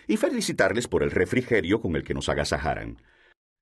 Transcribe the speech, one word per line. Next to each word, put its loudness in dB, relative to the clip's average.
y 2
felicitarles 0
por 0
el 0
refrigerio 2
con -2
el -2
que -4
nos -4
agasajaran. -2